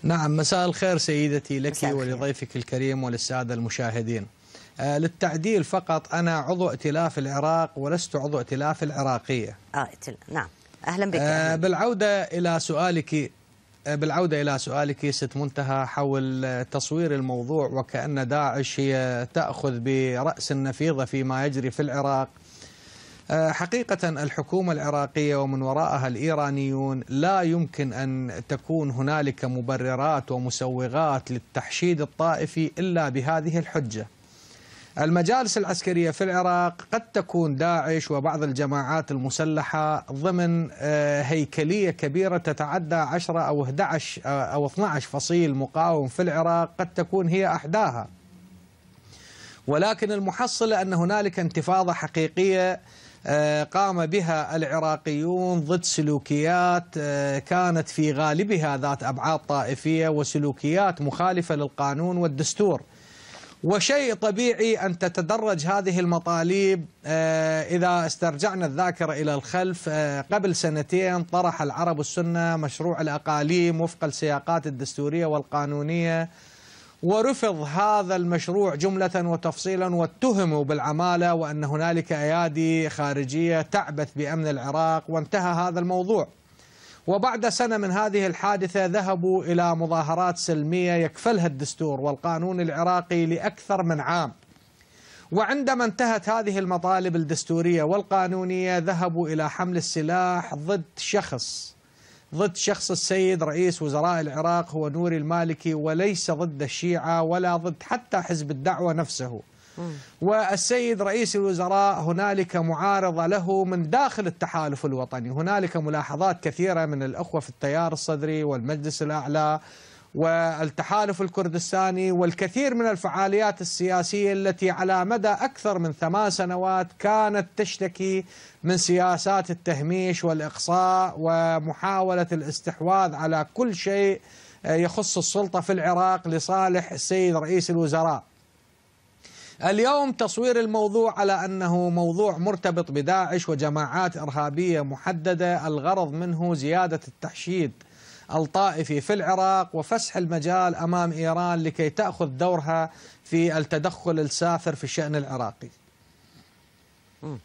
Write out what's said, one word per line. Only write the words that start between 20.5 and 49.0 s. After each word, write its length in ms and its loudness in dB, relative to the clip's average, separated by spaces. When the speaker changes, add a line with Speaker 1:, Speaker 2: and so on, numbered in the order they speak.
Speaker 1:
النفيضة 540 -2
فيما 400 -2
يجري 260 -2
في 100 -6
العراق. 460 0
آه، 200 2
حقيقة 580 -2
الحكومة 640 -2
العراقية 600 0
ومن 260 0
وراءها 460 0
الإيرانيون 1000 0
لا 320 2
يمكن 520 0
أن 560 -4
تكون 420 -2
هنالك 540 0
مبررات 840 -2
ومسوغات 1000 -2
للتحشيد 720 -2
الطائفي 760 0
إلا 300 0
بهذه 500 -2
الحجة. 480 -4
المجالس 580 2
العسكرية 540 0
في 120 -2
العراق 680 0
قد 180 -4
تكون 440 0
داعش 560 0
وبعض 320 0
الجماعات 680 -2
المسلحة 1000 -2
ضمن، 640 0
آه، 480 0
هيكلية 720 0
كبيرة 460 0
تتعدى 580 -2
عشرة 440 0
أو 240 0
احدعش، 600 -2
آه، 180 0
أو 220 -2
اثنعش 400 -2
فصيل 500 2
مقاوم 520 0
في 140 -4
العراق، 580 2
قد 140 -4
تكون 340 0
هي 200 2
أحداها، 600 0